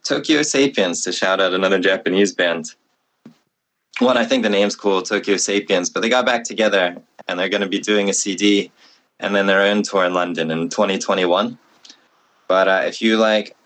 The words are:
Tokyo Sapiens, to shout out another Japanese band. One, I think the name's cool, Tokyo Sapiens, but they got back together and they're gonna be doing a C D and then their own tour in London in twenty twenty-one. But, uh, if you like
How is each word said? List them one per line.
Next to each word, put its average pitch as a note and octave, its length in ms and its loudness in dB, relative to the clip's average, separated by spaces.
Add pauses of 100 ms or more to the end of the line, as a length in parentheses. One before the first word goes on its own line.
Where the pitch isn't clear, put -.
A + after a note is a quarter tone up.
Tokyo D3 400 0
Sapiens, C3+ 600 0
to F2+ 80 -4
shout F#2+ 300 0
out F#2 120 2
another F#2+ 260 2
Japanese F#2+ 520 2
band. E2 440 -2 (1200)
One, B2 200 2
I A#2 80 0
think B2 180 0
the G#2 60 0
name's G2+ 260 2
cool, F#2+ 260 0
Tokyo G2 360 -2
Sapiens, G2 520 -2
but - 120 -4
they A2+ 80 0
got B2 180 2
back A#2+ 160 0
together G2+ 580 0 (260)
and F2+ 120 -4
they're F#2 100 -2
gonna G2+ 180 -2
be F#2 120 -4
doing G2+ 300 0
a F#2+ 40 0
C F#2+ 220 -4
D G2+ 360 0 (480)
and G2 160 -4
then G2 100 0
their G2 160 2
own G2+ 220 2
tour F#2+ 220 0
in F2+ 80 0
London E2+ 380 -2
in E2 180 -4
twenty G2 280 0
twenty-one. F#2+ 600 0 (880)
But, F#2+ 200 2
uh, F#2+ 180 2
if - 160 -8
you A2 160 2
like G#2+ 380 0 (100)